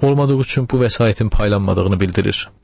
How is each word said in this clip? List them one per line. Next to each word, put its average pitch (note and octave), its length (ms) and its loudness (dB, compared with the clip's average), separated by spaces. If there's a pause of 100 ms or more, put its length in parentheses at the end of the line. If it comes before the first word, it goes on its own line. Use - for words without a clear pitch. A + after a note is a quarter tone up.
olmadığı C#3 380 2
üçün C3 300 -2
bu B2+ 140 0
vəsaitin A2 460 0
paylanmadığını G2 680 0
bildirir. F#2+ 500 -2 (140)